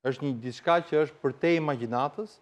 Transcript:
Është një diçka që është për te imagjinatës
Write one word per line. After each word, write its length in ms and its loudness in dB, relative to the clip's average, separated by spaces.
Është 200 -2
një 180 -2
diçka 420 0
që 200 2
është 160 -16
për 200 0
te 160 4
imagjinatës 840 -2